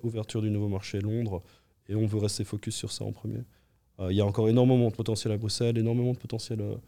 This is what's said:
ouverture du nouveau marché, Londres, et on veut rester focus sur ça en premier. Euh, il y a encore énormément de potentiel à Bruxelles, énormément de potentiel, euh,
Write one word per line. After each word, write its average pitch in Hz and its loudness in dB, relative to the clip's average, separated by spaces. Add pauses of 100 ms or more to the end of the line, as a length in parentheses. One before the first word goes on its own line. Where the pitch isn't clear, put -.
ouverture 113 -4
du 107 2
nouveau 104 0
marché, 98 -4
Londres, 107 -2 (460)
et 98 -4
on 110 4
veut 107 0
rester 104 0
focus 107 -6
sur - -6
ça - -8
en 104 -4
premier. 110 -8 (600)
Euh, 92 0
il 98 4
y 104 6
a 101 6
encore 110 2
énormément 127 6
de 104 -4
potentiel 110 -2
à 104 0
Bruxelles, 113 0
énormément 120 2
de 123 -4
potentiel, 113 -6
euh, 104 -4 (120)